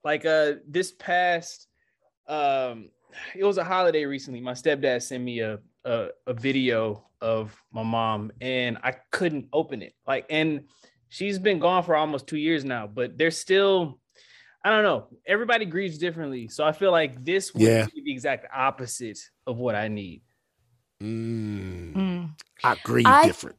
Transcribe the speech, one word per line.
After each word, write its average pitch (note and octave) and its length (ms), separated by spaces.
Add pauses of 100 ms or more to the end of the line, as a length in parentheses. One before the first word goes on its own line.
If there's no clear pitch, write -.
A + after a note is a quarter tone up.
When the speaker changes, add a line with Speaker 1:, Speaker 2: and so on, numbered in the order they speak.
Speaker 1:
like, D3+ 240
uh, D#3 280 (120)
this F3 240
past, F3+ 760 (580)
um, C3+ 640 (460)
it F#3+ 80
was G3+ 120
a F#3 60
holiday E3+ 420
recently. C3+ 360
My B2 140
stepdad C3+ 480
sent B2+ 200
me B2 180
a, G#2+ 200 (240)
a, A#2 240 (180)
a B2+ 80
video A#2 720 (160)
of A2 360 (140)
my A2+ 140
mom, A2 560
and B2+ 420
I B2+ 100 (200)
couldn't D#3 400
open D3 280
it. - 140 (120)
Like, C3+ 220
and D#3 360 (440)
she's G3 300
been F#3 220
gone F3+ 240
for E3+ 100
almost D3+ 320
two D#3 120
years D3+ 260
now, A#2+ 240
but A2+ 280
there's D#3+ 220
still, F#3 640 (640)
I G3+ 60
don't G#3+ 120
know. C#3 240 (180)
Everybody A3 420
grieves E3+ 320
differently. D3 500
So D3+ 160
I D#3 80
feel F#3+ 180
like C3+ 340
this F#3+ 300
would A2 80
Speaker 2:
Yeah. A2+ 320
Speaker 1:
be - 80
the D3 100
exact B2+ 400
opposite C3 680 (260)
of A#2+ 120
what A#2 180
I G#2+ 100
need. G2+ 360 (760)
Speaker 2:
Mm. G#2 960
Speaker 3:
Mm. F3+ 360 (340)
Speaker 2:
I B2 180
grieve A#2+ 240
Speaker 3:
I, C#4+ 200
Speaker 2:
different. - 320